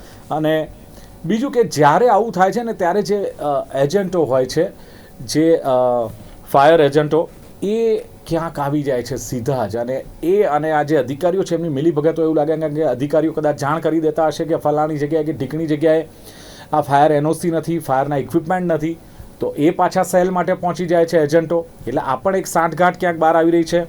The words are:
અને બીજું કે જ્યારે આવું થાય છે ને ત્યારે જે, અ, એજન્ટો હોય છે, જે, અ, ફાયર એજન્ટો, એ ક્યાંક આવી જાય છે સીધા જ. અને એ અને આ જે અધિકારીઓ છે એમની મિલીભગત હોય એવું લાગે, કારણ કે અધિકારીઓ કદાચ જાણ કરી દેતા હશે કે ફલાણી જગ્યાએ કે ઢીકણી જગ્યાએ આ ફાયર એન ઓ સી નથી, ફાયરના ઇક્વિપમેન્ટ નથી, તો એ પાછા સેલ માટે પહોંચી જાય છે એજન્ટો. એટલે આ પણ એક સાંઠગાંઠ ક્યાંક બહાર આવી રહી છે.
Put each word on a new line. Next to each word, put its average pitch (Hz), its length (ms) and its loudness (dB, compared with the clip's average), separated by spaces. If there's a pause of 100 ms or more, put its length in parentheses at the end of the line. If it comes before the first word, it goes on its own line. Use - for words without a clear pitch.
(300)
અને 156 380 -2 (560)
બીજું 226 280 -2
કે 240 120 2
જ્યારે 151 440 4
આવું 214 240 2
થાય 185 200 2
છે 233 100 -4
ને 226 100 -6
ત્યારે 185 300 0
જે, 202 140 -2
અ, 147 580 -4
એજન્ટો 170 500 0
હોય 127 220 2
છે, 170 220 0 (580)
જે, 160 300 2
અ, 139 140 -2 (840)
ફાયર 156 280 8
એજન્ટો, 151 500 2 (320)
એ 220 360 0 (280)
ક્યાંક 160 320 -4
આવી 143 240 -2
જાય 131 200 -2
છે 123 140 -8
સીધા 123 500 -4
જ. 101 100 -6
અને 123 280 -4 (180)
એ 190 200 2
અને 151 300 0
આ 147 100 2
જે 147 140 2
અધિકારીઓ 170 460 0
છે 165 120 -2
એમની 165 140 -4
મિલીભગત 156 500 0
હોય 165 60 0
એવું 160 120 2
લાગે, 156 200 0
કારણ 156 180 -4
કે 156 80 -2
અધિકારીઓ 151 500 0
કદાચ 151 240 -2
જાણ 147 220 -2
કરી 165 220 0
દેતા 156 260 0
હશે 156 180 -2
કે 156 120 -2
ફલાણી 151 420 0
જગ્યાએ 151 260 -2
કે 156 80 -4
ઢીકણી 151 340 -4
જગ્યાએ 156 420 0 (640)
આ 151 80 2
ફાયર 147 320 4
એન 147 140 2
ઓ 160 60 0
સી 165 180 -2
નથી, 165 280 -2
ફાયરના 143 380 -2
ઇક્વિપમેન્ટ 165 560 -2
નથી, 160 260 -4 (420)
તો 123 180 -4
એ 151 120 4
પાછા 180 320 0
સેલ 185 280 2
માટે 180 240 0
પહોંચી 175 320 -4
જાય 170 200 2
છે 170 120 0
એજન્ટો. 160 480 0 (200)
એટલે 131 140 -4
આ 131 160 -2
પણ 190 200 -2
એક 185 100 -4
સાંઠગાંઠ 170 520 0
ક્યાંક 175 180 -2
બહાર 160 200 4
આવી 165 140 4
રહી 170 140 2
છે. 170 240 0